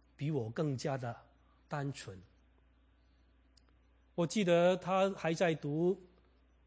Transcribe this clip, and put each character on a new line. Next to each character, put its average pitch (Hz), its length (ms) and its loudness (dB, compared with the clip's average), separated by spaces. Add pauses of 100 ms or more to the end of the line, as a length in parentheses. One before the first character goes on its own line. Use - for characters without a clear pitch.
(160)
比 143 140 -4
我 117 200 -2
更 147 260 -2
加 135 220 -4
的 120 180 -8 (500)
单 143 280 -6
纯。 92 240 -12 (2000)
我 170 120 0
记 208 180 0
得 175 320 6
她 190 360 2
还 165 200 -2
在 170 220 2
读 165 440 0 (680)